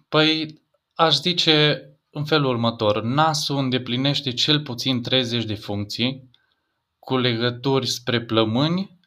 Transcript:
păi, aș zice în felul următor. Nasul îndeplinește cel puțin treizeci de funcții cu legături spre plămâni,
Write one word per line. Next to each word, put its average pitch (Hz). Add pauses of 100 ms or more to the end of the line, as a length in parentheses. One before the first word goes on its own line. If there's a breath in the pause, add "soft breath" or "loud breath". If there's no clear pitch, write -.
păi, 156 (320)
aș 160
zice 156 (260)
în 147
felul 147
următor. 113
Nasul 147
îndeplinește 131
cel 147
puțin 127
treizeci 120
de 107
funcții 104 (680)
cu -
legături 123
spre 117
plămâni, 120